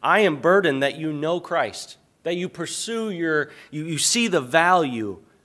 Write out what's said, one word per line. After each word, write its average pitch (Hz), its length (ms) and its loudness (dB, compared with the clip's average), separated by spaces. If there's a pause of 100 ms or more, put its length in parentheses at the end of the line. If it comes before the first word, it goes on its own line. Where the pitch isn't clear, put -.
"I 165 160 4
am 160 220 2
burdened 165 420 4
that 139 140 0
you 156 140 -6
know 156 280 -2
Christ, 143 580 -4 (260)
that 170 120 -4
you 180 140 -6
pursue 220 600 -8
your, 160 400 -2 (220)
you, 151 140 -8
you 160 120 -4
see 233 300 2
the 175 140 2
value, 131 840 2 (220)